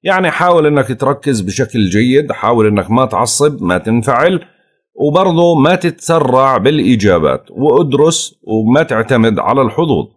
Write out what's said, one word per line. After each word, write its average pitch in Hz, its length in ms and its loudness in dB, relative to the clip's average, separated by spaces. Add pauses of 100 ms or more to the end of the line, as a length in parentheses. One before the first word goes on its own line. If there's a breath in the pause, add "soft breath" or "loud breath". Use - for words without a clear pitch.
يعني 185 280 -2
حاول 170 360 0
إنك 131 340 -2
تركز 135 400 -2
بشكل 98 480 -2
جيد، 123 440 0
حاول 113 340 0
إنك 101 240 -2
ما 120 140 2
تعصب، 127 580 -2
ما 90 160 -2
تنفعل، 123 640 0 (540 soft breath)
وبرضه 170 600 0
ما 151 200 2
تتسرع 139 800 0
بالإجابات، 98 960 0
وادرس 143 840 0 (120)
وما 110 360 2
تعتمد 113 560 0
على 127 240 0
الحظوظ. 127 440 -2 (100)